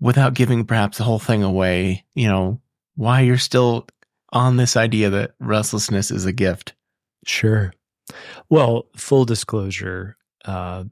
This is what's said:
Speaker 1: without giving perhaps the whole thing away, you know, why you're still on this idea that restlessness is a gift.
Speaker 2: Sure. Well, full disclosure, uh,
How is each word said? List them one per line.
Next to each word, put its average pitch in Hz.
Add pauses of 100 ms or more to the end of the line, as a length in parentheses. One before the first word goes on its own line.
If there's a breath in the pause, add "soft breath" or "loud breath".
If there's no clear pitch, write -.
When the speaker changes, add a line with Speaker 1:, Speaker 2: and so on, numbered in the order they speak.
Speaker 1:
without 127
giving 120
perhaps 107
the 110
whole 113
thing 107
away, 92 (100)
you 117
know, 95 (360)
why 123
you're 123
still 120 (460)
on 127
this 123
idea 110
that 101
restlessness 107
is 92
a 95
gift. 95 (520)
Speaker 2:
Sure. 107 (760 loud breath)
Well, 123 (100)
full 135
disclosure, 98 (280)
uh, 92